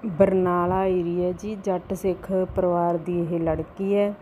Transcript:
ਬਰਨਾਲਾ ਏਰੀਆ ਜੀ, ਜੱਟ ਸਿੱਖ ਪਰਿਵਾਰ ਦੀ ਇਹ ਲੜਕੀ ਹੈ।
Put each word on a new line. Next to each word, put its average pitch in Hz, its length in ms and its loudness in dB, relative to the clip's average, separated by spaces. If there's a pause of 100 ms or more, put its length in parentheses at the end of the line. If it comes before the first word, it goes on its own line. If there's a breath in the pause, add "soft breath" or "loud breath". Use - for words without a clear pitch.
ਬਰਨਾਲਾ 185 800 2
ਏਰੀਆ 180 460 0
ਜੀ, 202 240 -6
ਜੱਟ 190 380 -4
ਸਿੱਖ 185 380 -4 (240)
ਪਰਿਵਾਰ 175 420 2
ਦੀ 175 220 -2
ਇਹ 170 200 -2
ਲੜਕੀ 165 560 -2
ਹੈ। 202 260 2